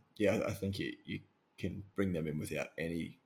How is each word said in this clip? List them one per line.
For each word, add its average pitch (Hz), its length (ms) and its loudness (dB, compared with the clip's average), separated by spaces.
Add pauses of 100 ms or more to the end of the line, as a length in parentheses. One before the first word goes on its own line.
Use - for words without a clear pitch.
(160)
yeah, 98 300 6
I - 60 0
think 98 260 -2
you, 69 140 -2 (120)
you 101 160 -4 (380)
can 95 240 -4 (120)
bring 95 180 2
them 80 140 0
in 76 120 0
without 71 300 -2 (100)
any 82 480 -2